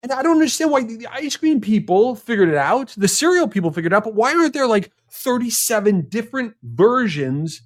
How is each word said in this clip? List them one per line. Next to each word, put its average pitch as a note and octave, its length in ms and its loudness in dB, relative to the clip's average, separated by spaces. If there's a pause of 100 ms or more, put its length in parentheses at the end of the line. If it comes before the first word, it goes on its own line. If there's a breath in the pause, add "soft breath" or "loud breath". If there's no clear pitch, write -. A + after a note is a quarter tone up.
And B3 80 -8
I C4 100 -4
don't E4 120 2
understand D#4 360 2
why C4+ 140 2
the, A3+ 140 -10
the A#3 100 -16
ice C#4 280 -8
cream D#4 240 2
people G#3+ 540 2
figured G3+ 360 0
it D3+ 60 0
out, F#3 400 0
the G3 120 0
cereal E4+ 400 2
people F3 240 -2
figured E3 200 -2
it F#3+ 40 2
out, G#3+ 80 2
but A3 100 -8
why B3 220 0
aren't E4 180 2
there, C#4 140 0
like, G#3 240 0 (200)
thirty-seven A3 960 -2
different A#3 520 -6
versions D3+ 1040 -2